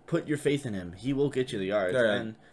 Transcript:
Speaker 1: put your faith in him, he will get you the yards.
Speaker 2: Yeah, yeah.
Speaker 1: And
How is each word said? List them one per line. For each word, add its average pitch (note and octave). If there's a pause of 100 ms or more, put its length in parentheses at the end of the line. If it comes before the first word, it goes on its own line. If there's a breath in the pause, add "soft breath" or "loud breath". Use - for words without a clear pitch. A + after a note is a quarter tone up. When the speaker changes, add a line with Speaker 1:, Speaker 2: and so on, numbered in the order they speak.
Speaker 1:
put E3
your D3
faith C#3+
in G#2+
him, F2
he A2+
will C#3
get B2+
you A#2+
the F#2+
yards. F#2+
Speaker 2:
Yeah, B2
yeah. G#2+
Speaker 1:
And A2 (180 loud breath)